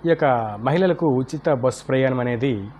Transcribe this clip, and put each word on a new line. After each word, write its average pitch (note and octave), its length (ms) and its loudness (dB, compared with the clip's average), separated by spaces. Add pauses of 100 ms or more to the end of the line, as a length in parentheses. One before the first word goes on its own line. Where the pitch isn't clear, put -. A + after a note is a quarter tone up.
ఈ E3+ 60 2
యొక్క D#3 120 2 (440)
మహిళలకు E3+ 400 2 (140)
ఉచిత D3 260 -4 (160)
బస్సు B2+ 260 -2
ప్రయాణం C3 360 2
అనేది B2 280 -2 (240)